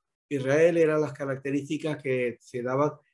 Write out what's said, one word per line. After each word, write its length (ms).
Israel 500
eran 240
las 120
características 880
que 380
se 240
daban 300